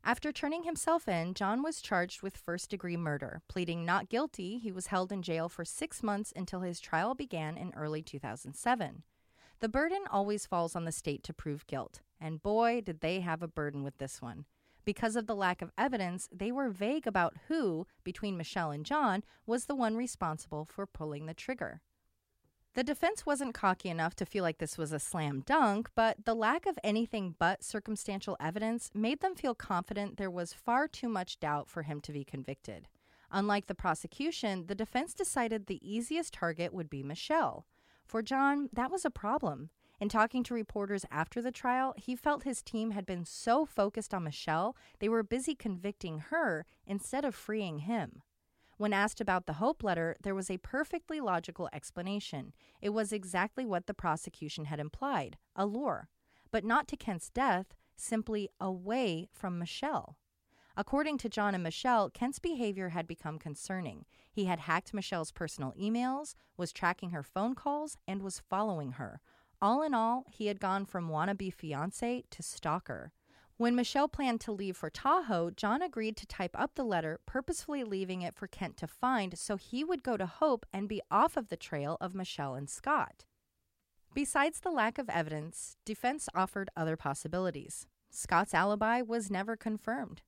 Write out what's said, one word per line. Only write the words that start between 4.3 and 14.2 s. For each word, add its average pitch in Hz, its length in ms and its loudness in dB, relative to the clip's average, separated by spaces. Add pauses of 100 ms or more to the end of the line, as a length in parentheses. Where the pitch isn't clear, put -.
he 226 140 -4
was 185 160 -6
held 185 240 0
in 196 100 -2
jail 170 280 0
for 175 160 -8
six - 360 -6
months 208 360 -2
until 180 240 -4
his 175 180 -4
trial 208 380 0
began 165 400 -4
in - 180 -8
early 151 280 -2
two 143 180 -10
thousand 127 340 -8
seven. 226 480 0 (560)
The 226 100 -2
burden 339 400 2
always 202 380 2
falls 170 300 0
on 170 80 -2
the 165 80 -2
state - 320 -4
to 160 100 -8
prove 147 320 -6
guilt, - 360 -6 (180)
and 160 200 -6
boy, 233 420 4
did 165 180 -6
they 175 180 2
have 175 240 0
a 165 60 -4
burden 147 340 -2
with 139 160 -6
this - 240 -8